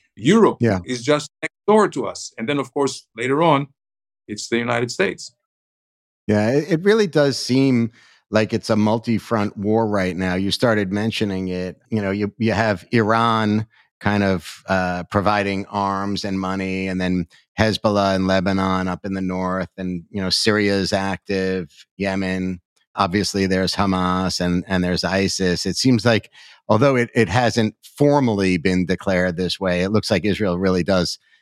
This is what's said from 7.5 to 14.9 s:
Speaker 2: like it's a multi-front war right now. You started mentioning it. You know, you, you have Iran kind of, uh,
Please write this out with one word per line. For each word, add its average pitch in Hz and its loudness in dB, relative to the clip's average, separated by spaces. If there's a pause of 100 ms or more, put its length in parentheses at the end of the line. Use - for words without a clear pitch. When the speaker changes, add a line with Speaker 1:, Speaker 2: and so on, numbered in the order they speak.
Speaker 2:
like 107 2
it's 110 -2
a 110 4
multi-front 107 0
war 110 0
right 95 -2
now. 92 -2
You 95 -2
started 104 0
mentioning 101 -2
it. 90 -6 (100)
You 110 -2
know, 98 -2
you, 104 -2
you 113 0
have 107 2
Iran 110 2 (320)
kind 104 2
of, 95 -2
uh, 90 -2